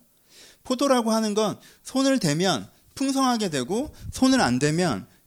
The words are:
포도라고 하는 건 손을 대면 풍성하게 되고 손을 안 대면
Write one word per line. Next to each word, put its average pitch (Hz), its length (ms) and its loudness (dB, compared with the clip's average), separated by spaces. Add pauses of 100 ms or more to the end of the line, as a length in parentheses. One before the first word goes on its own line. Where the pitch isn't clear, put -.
(640)
포도라고 247 480 0
하는 220 200 0
건 202 260 -2 (240)
손을 269 360 0
대면 156 500 0 (260)
풍성하게 262 540 0
되고 156 460 -4 (180)
손을 262 300 2
안 123 160 2
대면 147 480 0 (200)